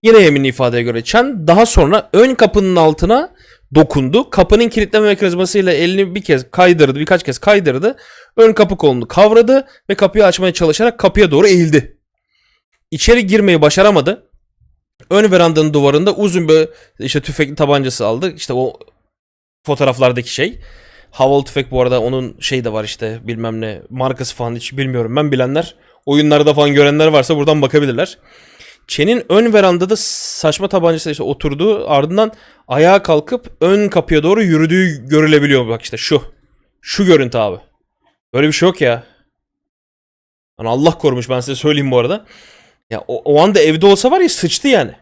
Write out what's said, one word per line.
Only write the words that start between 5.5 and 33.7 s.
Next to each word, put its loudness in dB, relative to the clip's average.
elini -2
bir -8
kez -2
kaydırdı, 2
birkaç 0
kez -8
kaydırdı. 0
Ön 6
kapı 0
kolunu -2
kavradı 4
ve -2
kapıyı 2
açmaya 0
çalışarak -2
kapıya 2
doğru 2
eğildi. 2
İçeri 2
girmeyi 2
başaramadı. 2
Ön 2
verandanın 2
duvarında 2
uzun -2
bir 4
işte -6
tüfekli -6
tabancası -2
aldı. -4
İşte -10
o -4
fotoğraflardaki -2
şey. -6
Havalı 0
tüfek -8
bu -2
arada, 0
onun -6
şey -6
de -6
var -6
işte, -10
bilmem -8
ne -12
markası -6
falan, -8
hiç -14
bilmiyorum -6
ben, -2
bilenler, -4
oyunlarda 2
falan 0
görenler 4
varsa 2
buradan 0
bakabilirler. -2
Chen'in -2
ön 2
verandada 2
saçma -6
tabancasıyla -2
işte -8
oturduğu, -4
ardından 0
ayağa 2
kalkıp -4
ön 2